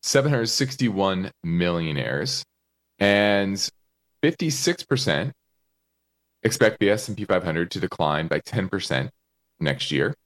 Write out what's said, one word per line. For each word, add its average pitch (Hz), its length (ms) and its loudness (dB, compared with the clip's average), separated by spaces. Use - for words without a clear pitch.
seven 143 300 2
hundred 117 160 2
sixty-one 98 840 0
millionaires. 82 1000 -2
And 101 720 2
fifty-six 165 640 -2
percent 120 480 0
expect 110 360 4
the 101 100 4
S 107 180 0
and 104 80 -6
P 101 100 -6
five 92 180 0
hundred 85 280 -2
to - 80 -8
decline 80 480 -2
by 80 120 0
ten 95 280 -4
percent 67 440 -4
next 71 300 -2
year. 76 240 0